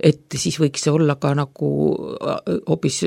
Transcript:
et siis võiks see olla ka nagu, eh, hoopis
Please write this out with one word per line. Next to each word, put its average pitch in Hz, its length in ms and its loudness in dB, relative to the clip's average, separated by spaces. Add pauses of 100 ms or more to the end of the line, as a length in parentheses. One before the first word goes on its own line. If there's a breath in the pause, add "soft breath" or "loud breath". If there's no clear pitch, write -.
et - 240 4 (100)
siis 147 240 -4
võiks 143 200 0
see 151 140 0
olla 151 240 2
ka 143 180 0
nagu, 143 840 -2
eh, - 460 -4
hoopis 165 400 0